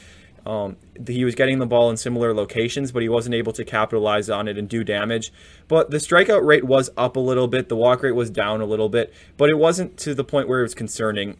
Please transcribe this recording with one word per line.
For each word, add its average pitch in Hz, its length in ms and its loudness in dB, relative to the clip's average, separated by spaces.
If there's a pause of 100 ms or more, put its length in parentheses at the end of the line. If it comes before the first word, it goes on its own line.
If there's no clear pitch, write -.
(440)
Um, 101 320 -6 (180)
th-, 123 220 -8
he 127 80 0
was 120 100 0
getting 135 240 2
the 127 80 0
ball 120 240 4
in 113 60 -2
similar 120 380 -2
locations, 117 560 -2
but 123 120 -2
he 113 60 -2
wasn't 117 260 0
able 113 180 -4
to 113 120 -10
capitalize 107 680 0
on 104 180 -4
it 101 100 -8
and 104 100 -8
do 113 140 -4
damage. 107 500 -4 (360)
But 160 220 2
the 147 80 -2
strikeout 185 460 2
rate 147 200 6
was 131 320 2
up 123 200 -2
a 131 40 0
little 127 260 2
bit. 123 220 -2
The 117 80 -2
walk 123 260 4
rate 135 100 0
was 117 180 -2
down 104 300 -2
a 110 40 -2
little 107 240 0
bit, 113 240 0 (240)
but 147 140 6
it 156 80 2
wasn't 165 400 2
to - 160 -6
the 131 100 -4
point 131 240 -2
where 127 120 0
it - 20 2
was 113 120 -4
concerning. 107 640 -4